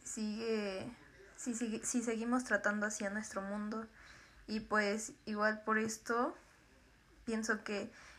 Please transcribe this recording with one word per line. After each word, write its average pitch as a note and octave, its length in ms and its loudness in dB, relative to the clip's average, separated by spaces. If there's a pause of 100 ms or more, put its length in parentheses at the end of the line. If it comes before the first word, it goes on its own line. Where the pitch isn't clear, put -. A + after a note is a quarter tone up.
sigue, G#3+ 920 -2 (400)
si A#3+ 200 -4
sigue, A3+ 300 -2
si A#3+ 180 0
seguimos A#3 400 2
tratando G#3 420 2
así G#3+ 200 -2
a G3 40 0
nuestro G#3 320 -4
mundo. G#3 460 -4 (600)
Y G#3+ 120 0
pues G#3+ 540 2 (120)
igual G#3+ 380 2
por G#3+ 140 4
esto A#3 600 0 (880)
pienso A3 380 2
que G#3 280 -2 (280)